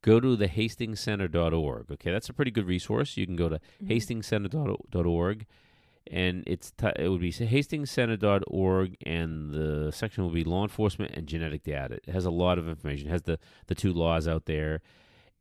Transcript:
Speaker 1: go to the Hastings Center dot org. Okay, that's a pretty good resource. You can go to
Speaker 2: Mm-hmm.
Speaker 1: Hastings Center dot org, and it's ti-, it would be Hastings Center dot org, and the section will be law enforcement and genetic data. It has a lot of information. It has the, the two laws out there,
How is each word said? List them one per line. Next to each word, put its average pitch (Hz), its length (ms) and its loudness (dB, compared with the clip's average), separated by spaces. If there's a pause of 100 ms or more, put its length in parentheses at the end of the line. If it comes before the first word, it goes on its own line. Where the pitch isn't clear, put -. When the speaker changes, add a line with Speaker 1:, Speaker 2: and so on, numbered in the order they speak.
Speaker 1:
go 113 180 8
to 127 160 4
the 101 120 2
Hastings 110 520 -2
Center 98 280 0
dot 82 260 2
org. 69 360 -2
Okay, 71 200 -4
that's 98 180 -2
a - 60 -12
pretty 135 160 0
good 104 160 0
resource. 107 500 0
You 98 100 -2
can 87 100 -4
go 85 120 2
to 78 80 0
Speaker 2:
Mm-hmm. - 300 -12
Speaker 1:
Hastings 113 400 -2
Center 104 220 0
dot 104 580 -2
org, 90 400 0 (640)
and 92 380 0
it's - 240 -6
ti-, - 240 0
it 82 120 0
would 92 120 2
be 87 100 0
Hastings 135 640 0
Center 117 240 2
dot 101 320 4
org, 92 480 2 (100)
and 82 460 -4
the 76 400 0
section 104 320 -2
will 85 80 0
be 82 100 2
law 87 220 0
enforcement 104 500 -2
and 78 140 -8
genetic 78 340 -4
data. 69 420 -6
It - 80 -12
has 92 120 0
a 90 80 2
lot 90 260 4
of 80 100 -4
information. 73 380 -6
It 78 60 -2
has 85 100 0
the, 82 160 -2 (300)
the - 80 -2
two 95 160 0
laws 82 340 2
out 80 200 0
there, 78 360 -2 (580)